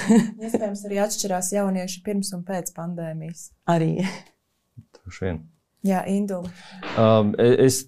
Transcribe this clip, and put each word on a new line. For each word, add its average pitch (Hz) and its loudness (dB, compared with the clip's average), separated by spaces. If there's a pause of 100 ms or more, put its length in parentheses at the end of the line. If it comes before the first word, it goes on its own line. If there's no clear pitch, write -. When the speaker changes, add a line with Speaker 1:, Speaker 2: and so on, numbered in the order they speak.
(160)
Speaker 1:
<laughs> - 2
Speaker 2:
Iespējams, 214 -4
arī 202 -2
atšķirās 190 -2
jaunieši 190 -2
pirms 202 -4
un 175 -8
pēc 180 -6
pandēmijas. 165 -10 (200)
Speaker 1:
Arī. 165 2 (1040)
Speaker 3:
Droši 95 -8
vien. 80 -4 (420)
Speaker 2:
Jā, 190 0
Indula. 190 -4 (420)
Speaker 3:
Um, 110 6 (100)
e-, 120 6 (100)
es 127 2